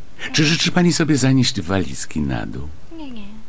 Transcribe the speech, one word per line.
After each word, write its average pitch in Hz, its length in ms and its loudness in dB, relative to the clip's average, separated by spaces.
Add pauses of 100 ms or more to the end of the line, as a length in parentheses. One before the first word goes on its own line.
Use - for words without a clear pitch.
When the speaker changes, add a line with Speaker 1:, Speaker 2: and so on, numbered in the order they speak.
(340)
Speaker 1:
Czy 156 120 4
życzy 165 260 2
pani 175 220 4
sobie 151 240 2
zanieść 127 440 4
walizki 80 600 -2
na 62 240 -2
dół? 67 220 -6 (300)
Speaker 2:
Nie, 285 140 -8
nie. 214 140 -6 (240)